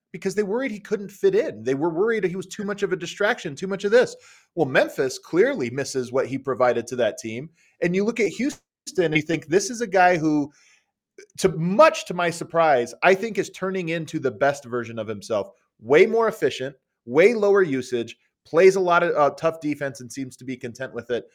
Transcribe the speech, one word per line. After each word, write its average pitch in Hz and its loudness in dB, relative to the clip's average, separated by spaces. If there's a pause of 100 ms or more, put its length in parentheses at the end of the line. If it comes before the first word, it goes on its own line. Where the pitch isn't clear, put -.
(120)
Because 190 -6
they 208 0
worried 233 -4
he 208 -10
couldn't 202 -6
fit 196 0
in. 156 -2
They 131 0
were 151 -2
worried 208 0
he 180 -2
was 185 -8
too - -10
much 202 -6
of 180 -2
a 180 -2
distraction, 175 -4
too 190 -8
much 190 -6
of 202 0
this. 240 4 (400)
Well, 160 0
Memphis 143 0
clearly 185 0
misses 127 -4
what 123 2
he 131 -6
provided 123 0
to 131 -8
that 113 0
team. 117 -10 (320)
And 175 0
you 202 2
look 233 -2
at 202 2
Houston 262 -6 (380)
and 160 0
you 156 2
think, 160 -4
this 190 0
is 226 -8
a 240 -2
guy 180 4
who, 151 0 (840)
to, 190 2
much 196 2
to 180 -8
my 175 -2
surprise, 156 2 (100)
I 185 6
think 202 -4
is 185 -4
turning 185 -6
into 165 -6
the 131 0
best 139 -2
version 117 -6
of 107 -6
himself. 104 -4 (280)
Way 143 6
more 226 0
efficient, 139 -4 (320)
way 160 6
lower 202 4
usage, 123 -4 (260)
plays 190 6
a 196 0
lot 175 4
of, 175 0
uh, 143 4
tough 160 -2
defense 143 -6
and 123 -16
seems 127 -12
to - -20
be 127 -8
content 127 -12
with 110 -12
it. 117 -2 (100)